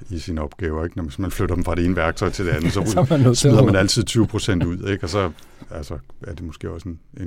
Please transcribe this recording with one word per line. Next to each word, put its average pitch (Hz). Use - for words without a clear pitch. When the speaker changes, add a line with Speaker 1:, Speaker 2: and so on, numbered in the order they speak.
Speaker 1:
i 87
sine 78
opgaver, 78
ikke? 87
Når 90
man, 80
hvis 67
man 90
flytter 92
dem 85
fra 82
det 87
ene 92
værktøj 82
til 90
det 85
andet, 78
så 95
Speaker 2:
<laughs> -
Så 110
er 175
man 156
nødt 120
til 139
Speaker 1:
smider 110
Speaker 2:
at 131
Speaker 1:
man 101
altid 98
tyve 107
procent 92
ud, 92
ikke? 98
Og 90
så, 92
altså, 82
er -
det -
måske 87
også 85
en, 82